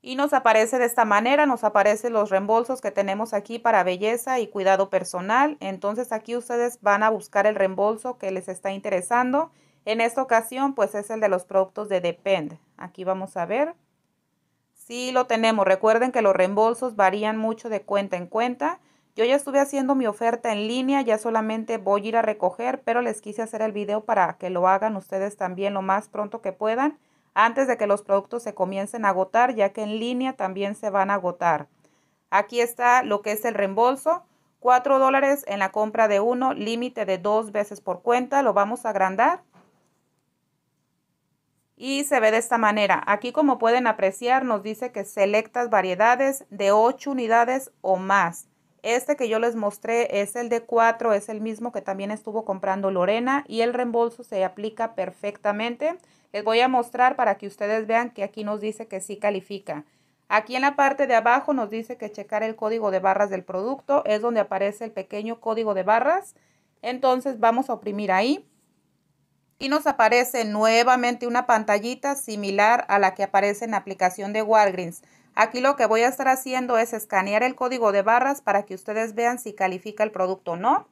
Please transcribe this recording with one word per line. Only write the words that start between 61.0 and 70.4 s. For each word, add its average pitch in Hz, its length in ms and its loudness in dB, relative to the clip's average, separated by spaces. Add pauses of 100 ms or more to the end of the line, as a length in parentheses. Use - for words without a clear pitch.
de 247 80 2
abajo 240 400 2
nos 226 160 -4
dice 226 260 -8
que 208 140 -12
checar 208 320 -6
el 220 140 -6
código 220 340 -2
de 190 80 0
barras 196 320 2
del 185 140 -6
producto, 254 600 -4
es 214 160 0
donde 233 200 0
aparece 202 440 -4
el 226 60 -12
pequeño 214 500 -10
código 220 340 -2
de 190 100 -2
barras. 254 500 2 (480)
Entonces 254 580 0
vamos 233 300 2
a 240 40 -2
oprimir 208 380 -4
ahí. 247 320 2 (1160)
Y 269 80 -4
nos 302 180 0
aparece 240 580 4